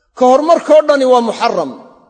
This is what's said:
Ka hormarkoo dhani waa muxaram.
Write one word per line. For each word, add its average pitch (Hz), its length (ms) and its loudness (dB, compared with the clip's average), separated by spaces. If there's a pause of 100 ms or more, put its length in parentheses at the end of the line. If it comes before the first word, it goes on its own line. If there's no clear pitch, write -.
(180)
Ka 254 80 0
hormarkoo 302 560 2
dhani 285 220 0
waa 254 160 2
muxaram. 202 500 -6 (400)